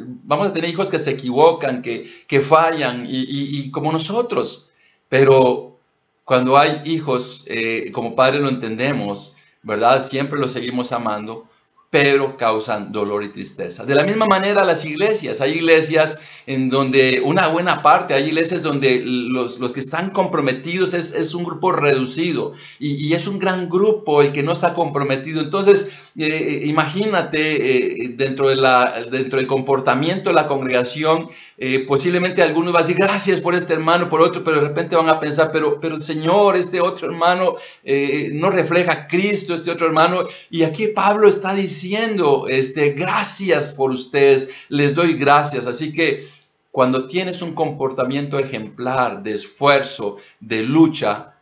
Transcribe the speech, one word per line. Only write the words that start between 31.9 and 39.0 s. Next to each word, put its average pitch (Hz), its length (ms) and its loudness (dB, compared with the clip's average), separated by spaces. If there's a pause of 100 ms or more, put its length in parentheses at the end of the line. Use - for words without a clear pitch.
algunos 165 300 2
van 165 120 4
a - 20 -4
decir, 175 140 0
"Gracias 196 400 0
por 175 140 0
este 175 180 -2
hermano, 165 360 0
por 156 120 2
otro", 175 240 2
pero 151 160 2
de 147 80 2
repente 170 280 -2
van 160 120 2
a 156 100 4
pensar, 151 340 0
"Pero, 151 280 0
pero 156 200 -4
Señor, 170 560 2
este 180 240 -2
otro 185 280 -2
hermano, 175 460 0 (300)
eh, 139 480 0
no 160 180 0
refleja 175 420 2
a 147 160 -8